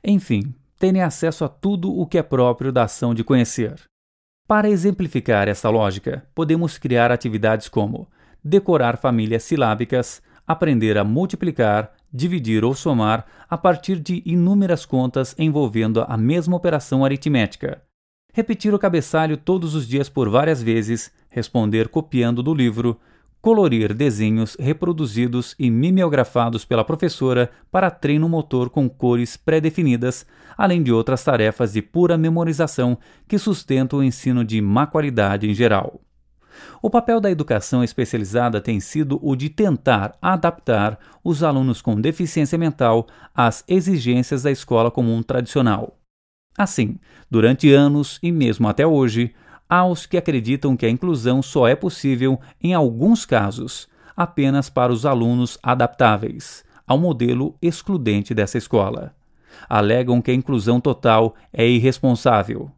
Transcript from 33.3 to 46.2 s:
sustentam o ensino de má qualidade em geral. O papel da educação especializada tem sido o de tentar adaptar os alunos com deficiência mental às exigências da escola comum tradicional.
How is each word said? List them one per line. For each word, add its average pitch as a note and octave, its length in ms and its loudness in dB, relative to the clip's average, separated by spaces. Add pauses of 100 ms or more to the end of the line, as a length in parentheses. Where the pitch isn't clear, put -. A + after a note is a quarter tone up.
sustentam C#3 600 -2
o C#3 60 2
ensino B2 400 0
de A2 180 -2
má G#2+ 240 2
qualidade G#2+ 640 0
em - 20 0
geral. G#2+ 480 0 (800)
O A3 80 -2
papel A#3 320 2
da G3+ 100 0
educação B2+ 520 0
especializada A2+ 800 -2
tem A2 180 -4
sido C#3+ 420 -4
o C#3 140 -2
de C3+ 140 -6
tentar C3 760 0
adaptar B2+ 760 0 (280)
os D#3+ 180 -2
alunos C3 400 0
com A2 180 0
deficiência D#3 560 -2
mental B2 520 0 (260)
às B2 320 0
exigências C3+ 800 0
da C#3+ 80 0
escola A#2+ 360 0
comum A2+ 320 0
tradicional. A#2 760 -2 (580)